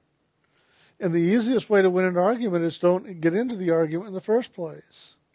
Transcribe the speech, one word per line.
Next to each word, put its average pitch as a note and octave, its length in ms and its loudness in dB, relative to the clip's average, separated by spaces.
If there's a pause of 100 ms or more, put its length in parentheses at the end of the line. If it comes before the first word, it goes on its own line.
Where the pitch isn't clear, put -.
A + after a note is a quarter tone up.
(1000)
And F3 140 -2
the E3+ 40 2
easiest G#3+ 500 2
way G3+ 140 4
to F#3+ 80 4
win F#3 160 0
an F3+ 100 -2
argument F#3 480 0
is E3 140 -4
don't F3+ 420 0
get E3 140 2
into A#3 220 -2
the F3+ 160 -2
argument E3 380 -2
in F#3+ 40 -12
the F#3 80 -10
first A3+ 320 -2
place. - 640 -16 (200)